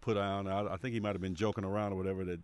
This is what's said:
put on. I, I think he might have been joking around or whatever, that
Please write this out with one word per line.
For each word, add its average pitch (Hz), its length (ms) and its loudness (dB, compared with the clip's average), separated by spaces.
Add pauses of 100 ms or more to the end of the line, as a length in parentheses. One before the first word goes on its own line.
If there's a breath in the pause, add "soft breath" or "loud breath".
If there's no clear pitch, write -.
put 110 160 2
on. 98 300 0
I, 95 260 0
I 95 40 -4
think 127 160 -4
he 113 60 2
might 104 140 2
have 92 80 -2
been 92 140 0
joking 101 300 2
around 101 280 0
or - 20 -2
whatever, 95 300 0
that 87 180 -4